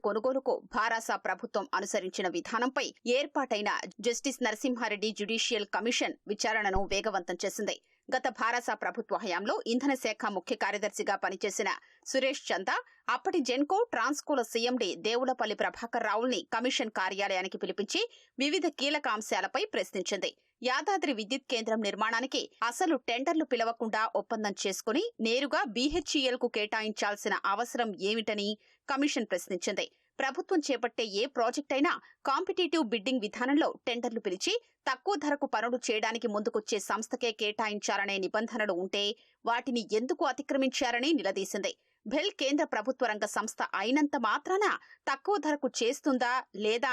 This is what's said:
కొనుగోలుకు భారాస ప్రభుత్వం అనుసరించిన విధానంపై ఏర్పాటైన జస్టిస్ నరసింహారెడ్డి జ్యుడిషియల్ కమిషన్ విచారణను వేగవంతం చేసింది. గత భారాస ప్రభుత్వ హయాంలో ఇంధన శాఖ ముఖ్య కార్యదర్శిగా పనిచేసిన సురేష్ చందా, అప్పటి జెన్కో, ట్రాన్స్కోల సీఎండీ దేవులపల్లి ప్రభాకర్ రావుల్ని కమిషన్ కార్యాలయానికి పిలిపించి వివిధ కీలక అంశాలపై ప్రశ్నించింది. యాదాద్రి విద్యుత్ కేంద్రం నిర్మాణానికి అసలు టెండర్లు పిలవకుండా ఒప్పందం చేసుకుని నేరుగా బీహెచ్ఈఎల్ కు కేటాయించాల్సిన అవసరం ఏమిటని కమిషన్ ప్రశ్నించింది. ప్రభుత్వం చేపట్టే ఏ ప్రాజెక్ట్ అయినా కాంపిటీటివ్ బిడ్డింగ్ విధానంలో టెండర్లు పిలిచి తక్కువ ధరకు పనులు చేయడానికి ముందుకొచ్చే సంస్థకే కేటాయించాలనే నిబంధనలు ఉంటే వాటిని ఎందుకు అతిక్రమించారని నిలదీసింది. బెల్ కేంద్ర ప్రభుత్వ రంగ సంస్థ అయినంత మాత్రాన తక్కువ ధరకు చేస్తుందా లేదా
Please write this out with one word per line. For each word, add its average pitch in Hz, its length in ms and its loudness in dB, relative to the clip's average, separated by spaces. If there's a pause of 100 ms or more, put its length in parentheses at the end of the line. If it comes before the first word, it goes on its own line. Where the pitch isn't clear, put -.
కొనుగోలుకు 254 480 2 (220)
భారాస 226 320 2 (180)
ప్రభుత్వం 190 400 -2 (120)
అనుసరించిన 190 580 -2
విధానంపై 233 500 0 (320)
ఏర్పాటైన 240 540 0 (340)
జస్టిస్ 240 400 -2
నరసింహారెడ్డి 220 720 0
జ్యుడిషియల్ 214 580 0
కమిషన్ 214 400 0 (160)
విచారణను 208 480 2 (140)
వేగవంతం 190 500 -2
చేసింది. 196 320 -2 (380)
గత 254 140 0 (120)
భారాస 240 300 0 (120)
ప్రభుత్వ 196 420 -2
హయాంలో 202 300 0 (200)
ఇంధన 269 280 2
శాఖ 214 360 -2
ముఖ్య 220 260 -2
కార్యదర్శిగా 202 600 0
పనిచేసిన 196 460 -2 (420)
సురేష్ 269 380 0
చందా, 190 260 0 (400)
అప్పటి 370 320 0
జెన్కో, 285 300 2 (160)
ట్రాన్స్కోల 254 480 0 (100)
సీఎండీ 233 380 0 (200)
దేవులపల్లి 240 520 0
ప్రభాకర్ 226 480 -2
రావుల్ని 226 320 2 (140)
కమిషన్ 233 440 0
కార్యాలయానికి 190 640 0
పిలిపించి 202 380 -2 (420)
వివిధ 320 240 2 (140)
కీలక 285 260 0 (100)
అంశాలపై 214 460 -2 (120)
ప్రశ్నించింది. 185 560 -2 (360)
యాదాద్రి 311 500 2
విద్యుత్ 220 360 -4
కేంద్రం 220 320 0
నిర్మాణానికి 226 560 0 (260)
అసలు 311 280 2 (140)
టెండర్లు 294 440 2
పిలవకుండా 226 500 0 (160)
ఒప్పందం 208 420 -2
చేసుకుని 226 420 0 (220)
నేరుగా 269 360 2 (140)
బీహెచ్ఈఎల్ 262 680 2
కు 240 120 2
కేటాయించాల్సిన 214 800 0 (180)
అవసరం 233 360 0 (200)
ఏమిటని 214 380 0 (440)
కమిషన్ 277 400 0
ప్రశ్నించింది. 180 540 -2 (360)
ప్రభుత్వం 320 460 0
చేపట్టే 240 380 0 (160)
ఏ - 20 4 (140)
ప్రాజెక్ట్ 247 380 0
అయినా 294 160 4 (380)
కాంపిటీటివ్ 339 540 2 (100)
బిడ్డింగ్ 208 320 0
విధానంలో 247 420 2 (200)
టెండర్లు 233 400 -2
పిలిచి 190 260 0 (360)
తక్కువ 381 340 0
ధరకు 285 320 2
పనులు 240 220 0 (100)
చేయడానికి 226 480 0
ముందుకొచ్చే 214 420 0 (120)
సంస్థకే 226 420 -2 (100)
కేటాయించాలనే 208 760 -2 (100)
నిబంధనలు 214 580 0
ఉంటే 202 200 -2 (460)
వాటిని 240 340 0 (160)
ఎందుకు 285 320 0
అతిక్రమించారని 262 800 0 (100)
నిలదీసింది. 190 540 -2 (400)
బెల్ 370 200 0 (100)
కేంద్ర 285 320 2
ప్రభుత్వ 240 360 0
రంగ 208 240 -2
సంస్థ 220 260 -2 (200)
అయినంత 285 340 4 (140)
మాత్రాన 370 360 2 (460)
తక్కువ 311 260 0 (100)
ధరకు 294 220 0 (120)
చేస్తుందా 247 520 2 (320)
లేదా 240 260 2